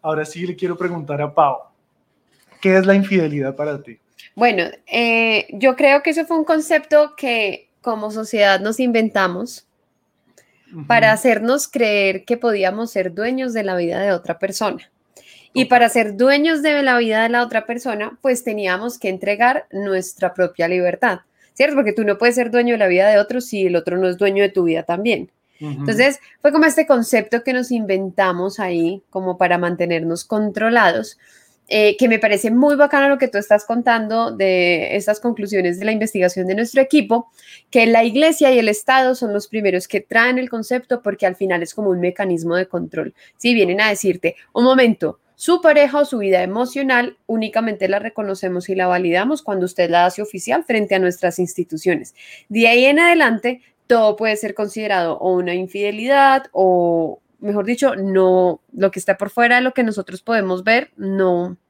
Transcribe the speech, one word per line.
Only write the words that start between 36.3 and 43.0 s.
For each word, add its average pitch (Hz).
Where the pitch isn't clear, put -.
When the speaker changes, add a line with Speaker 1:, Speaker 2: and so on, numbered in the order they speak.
Speaker 2:
de 190
nuestro 233
equipo, 247
que 226
la 226
iglesia 285
y 247
el 220
Estado 254
son 233
los 202
primeros 190
que -
traen 247
el 254
concepto 240
porque 196
al 185
final 180
es 165
como 208
un 180
mecanismo 175
de 185
control. 170